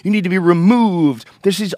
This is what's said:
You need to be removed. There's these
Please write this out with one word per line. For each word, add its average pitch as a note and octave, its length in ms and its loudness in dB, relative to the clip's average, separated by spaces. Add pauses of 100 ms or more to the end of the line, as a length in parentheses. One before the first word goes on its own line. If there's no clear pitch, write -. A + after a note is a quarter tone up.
You G3+ 80 -4
need G#3 140 0
to F3+ 40 -2
be F#3 100 0
removed. F3 840 2 (160)
There's F#3+ 160 -2
these G3 200 -6